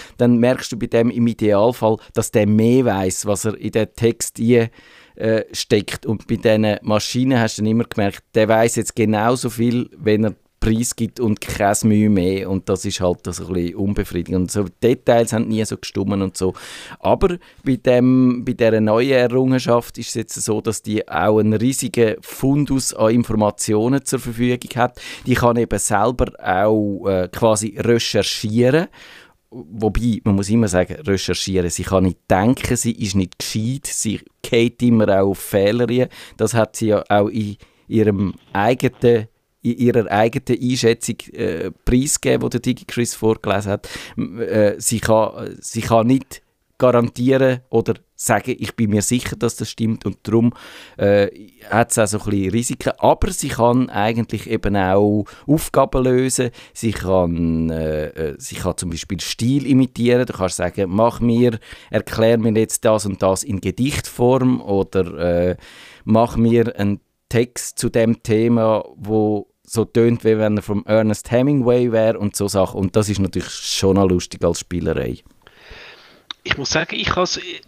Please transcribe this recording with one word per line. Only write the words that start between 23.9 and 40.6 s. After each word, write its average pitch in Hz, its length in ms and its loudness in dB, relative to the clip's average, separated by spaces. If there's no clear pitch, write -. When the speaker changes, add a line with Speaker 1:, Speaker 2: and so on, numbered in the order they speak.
Speaker 1:
zur 131 140 -4
Verfügung 120 580 -4
hat. 120 240 -2
Die 131 100 0
kann 120 220 2
eben 110 220 0
selber 117 540 0
auch, 101 640 0
äh, 92 220 0
quasi 110 500 0
recherchieren. 117 1080 0
Wobei, 110 720 -2
man 101 100 2
muss 98 160 -2
immer 113 180 2
sagen, 90 340 0
recherchieren. 90 680 -2
Sie 90 140 -6
kann 95 200 2
nicht 87 140 0
denken, 113 480 0
sie 117 160 -2
ist 95 220 -6
nicht 92 240 -2
gescheit, 120 480 -6
sie - 340 -6
geht 120 400 0
immer 107 380 4
auch 98 100 2
auf 92 80 -4
Fehler 110 500 0
rein. 123 200 0
Das 110 180 -2
hat 110 220 0
sie 113 120 -2
ja 104 200 2
auch 104 200 2
in 104 280 -6
ihrem 104 480 2
eigenen, 120 760 0
in 117 160 -2
ihrer 120 320 2
eigenen 113 520 0